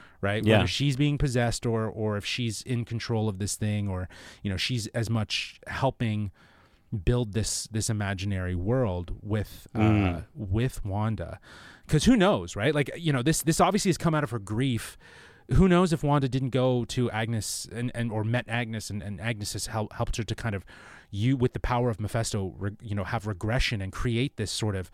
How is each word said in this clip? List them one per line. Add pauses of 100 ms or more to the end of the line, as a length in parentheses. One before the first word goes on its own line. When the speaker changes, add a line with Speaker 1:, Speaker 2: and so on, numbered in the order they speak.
(220)
Speaker 1:
right?
Speaker 2:
Yeah.
Speaker 1:
Whether
she's
being
possessed
or,
or
if
she's
in
control
of
this
thing,
or, (340)
you
know,
she's
as
much
helping (720)
build
this,
this
imaginary
world
with,
uh,
Speaker 2:
Mm. (100)
Speaker 1:
with
Wanda. (480)
'Cause
who
knows,
right?
Like,
you
know,
this,
this
obviously
has
come
out
of
her
grief. (540)
Who
knows
if
Wanda
didn't
go
to
Agnes
and,
and,
or
met
Agnes
and,
and
Agnes
has
hel-,
helped
her
to
kind
of, (480)
you,
with
the
power
of
Mephisto,
re-,
you
know,
have
regression
and
create
this
sort
of